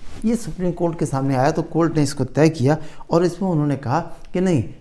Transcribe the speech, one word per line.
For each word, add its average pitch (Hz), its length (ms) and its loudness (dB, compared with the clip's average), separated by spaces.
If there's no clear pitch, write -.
ये 233 100 2
सुप्रीम 180 360 -2
कोर्ट 170 280 -2
के 156 60 0
सामने 139 300 0
आया 131 160 4
तो 160 100 0
कोर्ट 156 360 0
ने 147 60 4
इसको 135 220 -2
तय 156 240 4
किया 151 280 2
और 170 140 4
इसमें 185 240 -2
उन्होंने 147 260 0
कहा 143 240 -2
कि 180 80 0
नहीं, 170 220 2